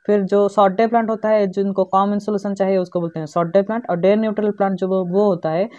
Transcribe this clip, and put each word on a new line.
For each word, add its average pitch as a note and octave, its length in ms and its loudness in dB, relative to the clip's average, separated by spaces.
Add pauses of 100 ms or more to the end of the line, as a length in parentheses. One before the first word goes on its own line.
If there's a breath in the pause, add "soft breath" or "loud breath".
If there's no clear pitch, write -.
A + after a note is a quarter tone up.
फिर G#3 160 2
जो G3+ 280 2
शॉर्ट G3 240 2
डे A3+ 140 2
प्लांट A3+ 220 0
होता G#3+ 200 -2
है G#3+ 180 2
जिनको G3 380 -2
कम G3 280 0
इंसोलेशन G3+ 400 -4
चाहिए G3 240 0
उसको F3+ 220 -2
बोलते E3+ 200 -6
हैं D#3 60 -6
शॉर्ट E3+ 280 -2
डे G3 80 4
प्लांट, A3 280 -4
और F3 80 -2
डे F#3 180 4
न्यूट्रल G#3+ 360 -2
प्लांट G3 260 -2
जो F#3+ 100 -4
वो, F#3 180 0
वो F#3 200 2
होता F3 240 0
है E3+ 160 0 (140 loud breath)